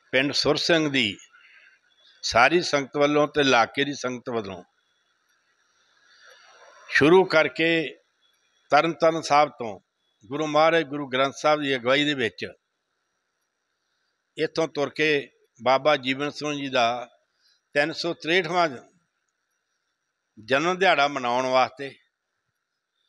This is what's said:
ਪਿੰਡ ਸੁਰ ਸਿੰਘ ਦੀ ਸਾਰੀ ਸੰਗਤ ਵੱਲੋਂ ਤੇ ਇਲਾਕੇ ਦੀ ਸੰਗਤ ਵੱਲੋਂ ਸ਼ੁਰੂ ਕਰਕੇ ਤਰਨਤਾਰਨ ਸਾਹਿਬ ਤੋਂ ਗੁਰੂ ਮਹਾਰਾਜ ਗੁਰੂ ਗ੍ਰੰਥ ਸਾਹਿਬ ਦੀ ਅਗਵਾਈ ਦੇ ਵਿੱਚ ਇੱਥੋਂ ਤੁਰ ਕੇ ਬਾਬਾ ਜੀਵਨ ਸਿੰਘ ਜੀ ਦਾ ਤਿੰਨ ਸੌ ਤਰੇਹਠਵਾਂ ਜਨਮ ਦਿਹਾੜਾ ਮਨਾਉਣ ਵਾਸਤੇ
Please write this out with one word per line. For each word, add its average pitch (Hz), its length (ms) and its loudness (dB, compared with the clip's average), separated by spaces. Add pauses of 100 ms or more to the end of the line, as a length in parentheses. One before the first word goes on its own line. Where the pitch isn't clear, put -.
(120)
ਪਿੰਡ 135 200 0
ਸੁਰ - 240 -2
ਸਿੰਘ 156 340 0
ਦੀ 117 260 -2 (1080)
ਸਾਰੀ 139 360 4
ਸੰਗਤ 139 360 -4
ਵੱਲੋਂ 147 320 2
ਤੇ 151 120 -4
ਇਲਾਕੇ 127 440 2
ਦੀ 143 80 -6
ਸੰਗਤ 127 380 -10
ਵੱਲੋਂ 98 320 -8 (2250)
ਸ਼ੁਰੂ 175 360 6
ਕਰਕੇ 160 440 0 (1040)
ਤਰਨਤਾਰਨ 160 520 2
ਸਾਹਿਬ 147 280 2
ਤੋਂ 110 300 -12 (440)
ਗੁਰੂ 143 220 -8
ਮਹਾਰਾਜ 156 380 2
ਗੁਰੂ 143 240 -10
ਗ੍ਰੰਥ 131 260 -2
ਸਾਹਿਬ 151 260 0
ਦੀ 139 140 -2
ਅਗਵਾਈ 131 300 0
ਦੇ 147 100 -2
ਵਿੱਚ 113 320 -4 (1900)
ਇੱਥੋਂ 156 320 -4
ਤੁਰ 139 200 -4
ਕੇ 147 400 -2 (320)
ਬਾਬਾ 135 360 2
ਜੀਵਨ 135 340 -4
ਸਿੰਘ 147 220 -8
ਜੀ 139 160 -8
ਦਾ 123 400 -2 (680)
ਤਿੰਨ 147 180 -2
ਸੌ 170 220 -6
ਤਰੇਹਠਵਾਂ 170 540 0 (1700)
ਜਨਮ 143 400 0
ਦਿਹਾੜਾ 160 300 4
ਮਨਾਉਣ 127 380 -2
ਵਾਸਤੇ 127 480 0 (1160)